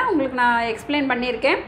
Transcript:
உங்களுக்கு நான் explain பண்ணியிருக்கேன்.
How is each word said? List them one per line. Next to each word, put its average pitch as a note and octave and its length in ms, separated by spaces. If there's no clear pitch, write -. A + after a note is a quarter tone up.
உங்களுக்கு C4+ 340
நான் A#3 180
explain C4+ 500
பண்ணியிருக்கேன். B3 560